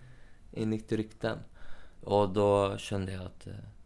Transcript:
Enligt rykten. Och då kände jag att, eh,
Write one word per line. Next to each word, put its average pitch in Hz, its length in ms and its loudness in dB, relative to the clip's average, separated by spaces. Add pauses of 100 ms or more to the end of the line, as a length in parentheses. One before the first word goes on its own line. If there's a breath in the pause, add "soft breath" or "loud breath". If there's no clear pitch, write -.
(520 soft breath)
Enligt 110 400 -2
rykten. 110 460 -4 (640 soft breath)
Och 101 240 4
då 101 500 4
kände 95 340 -4
jag 92 120 -8
att, - 220 -14
eh, 98 60 -12 (340)